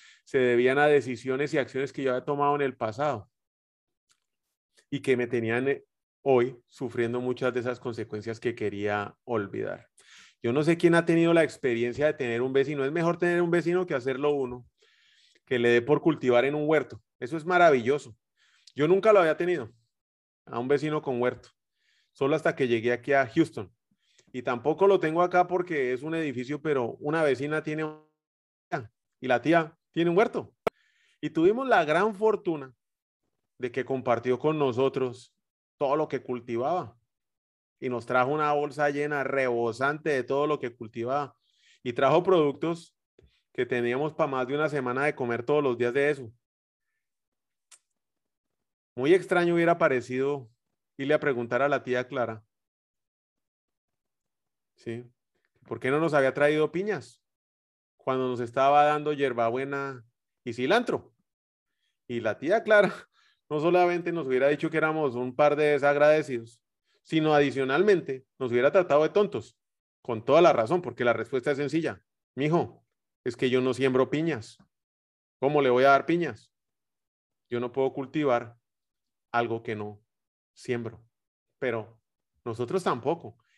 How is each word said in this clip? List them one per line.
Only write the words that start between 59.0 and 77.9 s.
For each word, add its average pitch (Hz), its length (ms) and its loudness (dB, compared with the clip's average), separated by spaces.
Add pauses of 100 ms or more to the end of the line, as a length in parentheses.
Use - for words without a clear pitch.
hierbabuena 135 920 -2 (380)
y 123 80 -8
cilantro? 139 640 -2 (960)
Y 120 100 -4
la 107 180 -2
tía 196 240 0
Clara 208 320 4
<laughs> - 560 -20
no 151 120 -4
solamente 175 500 2
nos 160 160 -6
hubiera 131 220 2
dicho 151 200 -2
que 160 80 -2
éramos 156 380 0
un 123 180 -4
par 147 220 4
de 151 160 2
desagradecidos, 143 920 2 (400)
sino 156 320 0
adicionalmente 139 920 2 (120)
nos 127 140 -4
hubiera 123 200 4
tratado 170 300 2
de 160 80 2
tontos, 196 480 -2 (460)
con 113 200 -6
toda 147 180 6
la 165 120 6
razón, 123 280 0
porque 123 220 -6
la 120 100 4
respuesta 123 380 -4
es 135 60 -2
sencilla. 143 460 -4 (320)
"Mijo, 143 500 -2 (380)
es 120 120 -6
que 131 140 0
yo 127 120 2
no 127 120 0
siembro 127 380 0
piñas. 147 480 -6 (800)
¿Cómo 147 220 2
le 131 100 4
voy 127 140 4
a 139 40 8
dar 139 160 6
piñas? 160 480 -4 (960)
Yo 120 100 -4
no 123 120 -6
puedo 131 220 -2